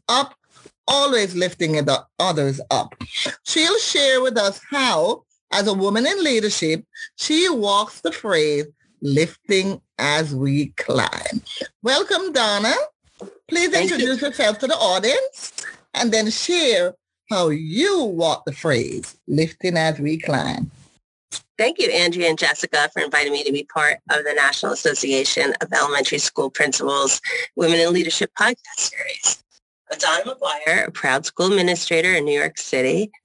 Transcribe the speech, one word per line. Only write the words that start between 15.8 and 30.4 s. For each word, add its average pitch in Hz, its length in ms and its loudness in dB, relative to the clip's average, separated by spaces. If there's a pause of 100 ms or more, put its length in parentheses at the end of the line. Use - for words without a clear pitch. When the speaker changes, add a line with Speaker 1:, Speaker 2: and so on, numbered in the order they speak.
Speaker 1:
and 240 160 0
then 220 180 2
share 233 640 0 (380)
how 180 180 2
you 214 540 0
walk 170 420 0
the 139 80 -6
phrase - 600 -2 (120)
"lifting 160 500 0
as 160 220 0
we 151 200 -2
climb." - 500 -2 (880)
Speaker 2:
Thank 247 200 2
you, 240 140 0
Andrea 175 360 2
and 160 120 0
Jessica, 151 520 0
for - 120 -4
inviting 147 280 0
me 143 120 -2
to 143 80 0
be 143 140 -2
part 151 340 0 (100)
of 151 140 0
the 147 100 -2
National 139 380 0
Association 139 920 0
of 180 100 -6
Elementary 143 460 0
School - 320 -2
Principals 139 720 0 (340)
Women 165 240 4
in 170 140 4
Leadership 170 460 0
podcast - 400 -2
series. - 640 -4 (480)
I'm 156 80 -6
Donna 170 240 0
McGuire, 262 640 -2